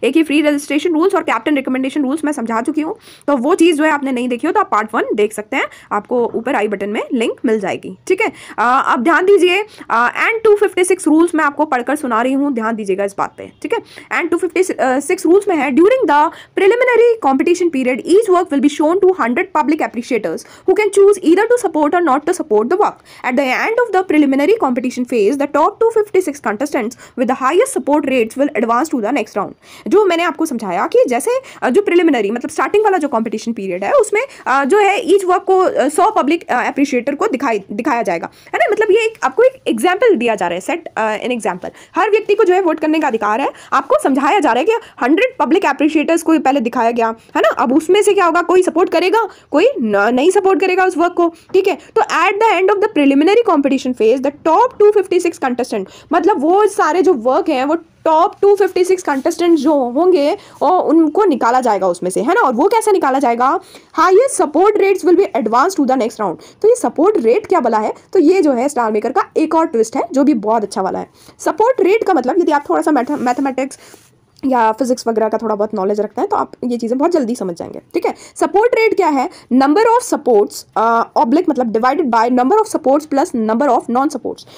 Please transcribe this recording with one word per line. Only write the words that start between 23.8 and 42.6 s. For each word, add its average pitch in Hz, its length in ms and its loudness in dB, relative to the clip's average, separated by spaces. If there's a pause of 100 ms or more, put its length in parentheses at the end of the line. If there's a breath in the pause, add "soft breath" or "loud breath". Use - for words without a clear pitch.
of 403 100 -2
the 370 160 0
preliminary 294 520 2
competition 247 500 -4
phase, 240 280 0
the 285 140 -4
top 330 160 2
two 440 300 0
fifty 381 260 -2
six 285 100 -6
contestants 240 540 -4
with - 360 -6
the 247 80 0
highest 339 420 0
support 285 280 0
rates 254 320 -2
will 285 120 0 (120)
advance 240 320 -2
to 254 80 -4
the 214 120 -2
next 220 200 -4
round।" 190 180 -6 (360 loud breath)
जो 392 180 2
मैंने 339 180 0
आपको 330 220 -4
समझाया 220 420 -4
कि 466 200 0
जैसे, 254 240 -2 (300 loud breath)
अ, 233 80 0
जो 262 120 0
प्रिलिमिनरी 330 500 0
मतलब 254 180 -8
स्टार्टिंग 403 340 0
वाला 392 140 2
जो 294 100 -2
कॉम्पिटिशन 226 460 -6
पीरियड 190 300 -6
है 196 80 -2
उसमें, 427 300 0 (260 loud breath)
अ, 277 180 2
जो 330 120 2
है 403 260 2
each 381 220 2
work 370 180 0
को, 381 160 2
अ, 269 280 0
सौ 359 240 2
पब्लिक, 339 380 -2
अ, 233 180 -2
अप्रिशिएटर 269 480 -2
को 359 120 -2
दिखाई, 240 440 -4
दिखाया 233 300 -2
जाएगा, 180 280 -4 (240 loud breath)
है 480 60 -2
ना? 679 120 2
मतलब 427 200 0
ये 440 140 2
एक 440 180 -6
आपको 453 200 0
एक 523 240 0
एग्जांपल 359 480 0
दिया 226 200 -2
जा 185 120 -2
रहा - 60 -4
है, 185 80 -6
सेट, 339 260 -8
अ, - 140 -6
एन 220 300 -4
एग्जांपल। 208 380 -6 (260 loud breath)
हर 381 140 0
व्यक्ति 415 260 0
को 440 80 2
जो 359 100 4
है 370 80 2